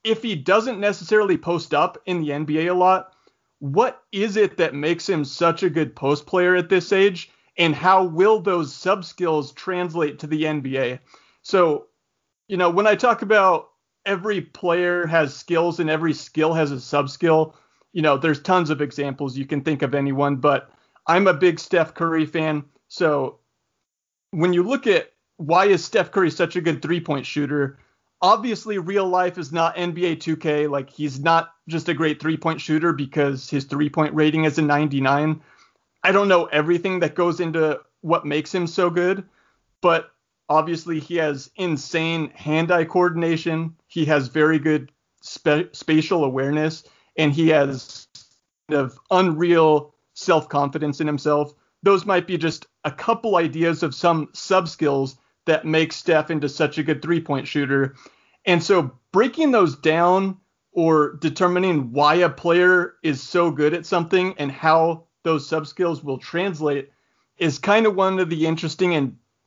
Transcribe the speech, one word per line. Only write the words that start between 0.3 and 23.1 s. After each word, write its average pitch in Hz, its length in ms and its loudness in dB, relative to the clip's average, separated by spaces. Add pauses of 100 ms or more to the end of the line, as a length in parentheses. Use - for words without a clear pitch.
doesn't 202 460 0
necessarily 202 560 0
post 170 360 -6
up 160 320 0
in 185 140 -4
the 147 140 -4
N 147 100 -6
B 151 160 -2
A 175 140 0
a - 20 -2
lot, 185 380 2 (460)
what 160 520 -2
is 202 240 -4
it 202 220 0
that 147 180 0
makes 160 320 -2
him 165 160 0
such 165 400 0
a 185 60 2
good 151 260 -2
post 143 300 -2
player 180 320 2
at 170 100 -2
this 180 240 0
age? 190 400 2 (260)
And 165 160 2
how 185 300 4
will 185 380 2
those 170 340 -2
sub 185 300 -2
skills 156 480 -4
translate 170 640 -4
to 156 80 -12
the 156 180 -2
N 151 140 -4
B 131 180 -6
A? 127 220 -4 (420)
So, 165 440 2 (640)
you 196 80 -4
know, 180 120 2
when 190 160 2
I 214 100 4
talk 240 260 0
about 196 480 2 (360)
every 196 360 -4
player 175 640 -2
has 156 260 2
skills 170 460 -2
and 160 100 -2
every 156 240 0
skill 156 400 -2
has 156 180 0
a 131 100 -8
sub 139 280 -2
skill, 160 460 2 (380)
you 170 80 -2
know, 147 160 4
there's 143 240 0
tons 180 280 2
of 147 120 -2
examples. 139 560 -6
You 135 80 -6
can 143 160 -4
think 143 200 -2
of 131 140 -2
anyone, 139 400 0
but 135 340 0 (380)
I'm 185 200 4
a 180 60 6
big 165 260 2
Steph 165 340 -2
Curry 160 320 -2
fan. 156 400 -4 (240)
So 143 500 -2 (920)